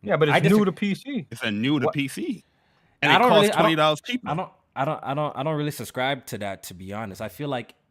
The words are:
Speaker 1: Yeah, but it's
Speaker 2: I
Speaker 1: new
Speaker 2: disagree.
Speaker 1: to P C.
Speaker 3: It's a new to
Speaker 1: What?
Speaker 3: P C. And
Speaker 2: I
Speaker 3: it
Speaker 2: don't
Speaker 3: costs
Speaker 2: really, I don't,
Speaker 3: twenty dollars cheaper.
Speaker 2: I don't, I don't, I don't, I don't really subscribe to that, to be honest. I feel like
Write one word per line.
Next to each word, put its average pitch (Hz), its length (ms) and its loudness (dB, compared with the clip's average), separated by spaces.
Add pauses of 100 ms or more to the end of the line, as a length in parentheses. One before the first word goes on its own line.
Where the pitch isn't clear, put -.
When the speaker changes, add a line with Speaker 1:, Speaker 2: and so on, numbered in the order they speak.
Speaker 1:
Yeah, 190 160 0
but 151 120 4
it's 147 60 4
Speaker 2:
I 170 40 6
Speaker 1:
new 175 100 4
Speaker 2:
disagree. 208 160 6
Speaker 1:
to 185 60 2
P 202 240 -2
C. 262 340 -8
Speaker 3:
It's 120 140 -12
a 117 80 0
new 127 280 0
to 123 60 0
Speaker 1:
What? - 80 0
Speaker 3:
P 139 140 -4
C. - 360 -8 (580)
And 147 100 2
Speaker 2:
I 165 40 6
Speaker 3:
it 190 40 6
Speaker 2:
don't 247 100 6
Speaker 3:
costs - 60 6
Speaker 2:
really, 208 160 6
I - 40 -2
don't, 156 60 2
Speaker 3:
twenty 165 140 4
dollars 151 260 2
cheaper. 247 280 -8
Speaker 2:
I 143 40 -2
don't, 180 160 -6 (260)
I 131 100 0
don't, 151 180 -4
I 135 100 -6
don't, 147 240 -4
I 131 60 -6
don't 156 120 -2
really 147 160 -2
subscribe 127 560 -6
to 113 120 -10
that, 98 240 -8
to - 100 -16
be 92 200 -14
honest. 104 280 -10
I 110 80 -8
feel 147 200 -10
like 120 260 -8 (160)